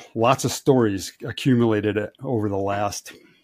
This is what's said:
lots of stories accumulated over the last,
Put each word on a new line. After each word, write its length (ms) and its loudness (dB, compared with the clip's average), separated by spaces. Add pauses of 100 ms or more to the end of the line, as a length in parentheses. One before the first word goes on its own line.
(140)
lots 300 2
of 80 -2
stories 640 0 (100)
accumulated 720 2 (260)
over 280 -2
the 80 -4
last, 560 -4 (300)